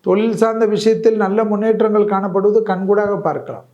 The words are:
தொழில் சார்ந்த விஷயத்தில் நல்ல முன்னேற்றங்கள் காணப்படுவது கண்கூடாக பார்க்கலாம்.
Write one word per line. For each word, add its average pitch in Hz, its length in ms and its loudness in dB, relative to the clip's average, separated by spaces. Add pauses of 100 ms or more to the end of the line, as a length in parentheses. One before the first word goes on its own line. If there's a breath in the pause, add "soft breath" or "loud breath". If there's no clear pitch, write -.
தொழில் 214 360 0
சார்ந்த 226 320 0
விஷயத்தில் 220 500 2
நல்ல 208 280 0
முன்னேற்றங்கள் 208 600 0
காணப்படுவது 196 460 0 (120)
கண்கூடாக 202 420 -2 (140)
பார்க்கலாம். 143 460 -8